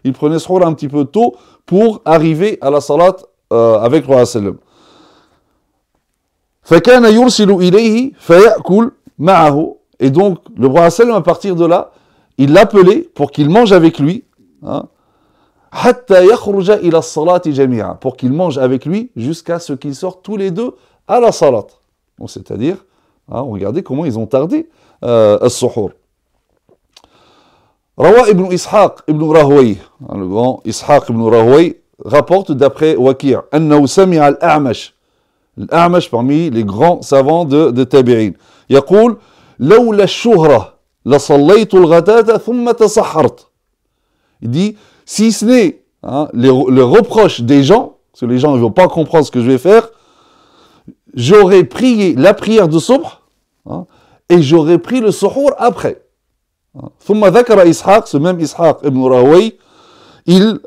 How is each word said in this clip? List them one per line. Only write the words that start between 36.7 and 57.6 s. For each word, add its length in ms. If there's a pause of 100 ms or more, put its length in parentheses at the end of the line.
savants 420
de, 260
de 140
Tabi'in. 480 (380)
يقول: 460 (420)
لولا 460
الشهرة 720 (320)
لصليت 680
الغداة 600
ثم 340
تسحرت. 800 (920)
Il 80
dit, 260 (320)
si 240
ce 140
n'est, 380 (180)
hein, 320
les, 180 (160)
les 140
reproches 580
des 240
gens, 320 (160)
parce 80
que 60
les 120
gens 160
ne 60
vont 100
pas 180
comprendre 360
ce 60
que 100
je 100
vais 60
faire, 320 (1300)
j'aurais 500
prié 500
la 200
prière 340
de 100
Subh, 280 (640)
hein, 160 (420)
et 140
j'aurais 340
pris 240
le 100
suhour 460
après. 460 (760)
Hein. 140 (100)
ثم 240
ذكر 460